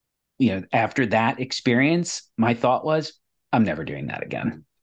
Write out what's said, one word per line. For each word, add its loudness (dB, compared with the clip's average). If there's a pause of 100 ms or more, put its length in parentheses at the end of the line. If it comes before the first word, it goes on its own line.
(380)
you 4
know, -4 (100)
after 0
that 2
experience, 0 (140)
my 2
thought 2
was, 0 (400)
"I'm 4
never -4
doing -8
that -8
again." -6 (180)